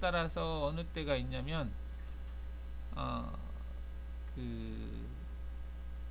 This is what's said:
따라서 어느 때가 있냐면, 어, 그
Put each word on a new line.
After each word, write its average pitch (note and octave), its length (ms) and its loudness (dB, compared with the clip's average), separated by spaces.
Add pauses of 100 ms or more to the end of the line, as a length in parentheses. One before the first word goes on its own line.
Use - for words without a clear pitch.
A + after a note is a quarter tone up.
따라서 E3 640 4
어느 E3 180 2
때가 D#3 320 2
있냐면, B2+ 540 2 (1300)
어, A#2+ 360 0 (1000)
그 A2+ 720 -2 (1040)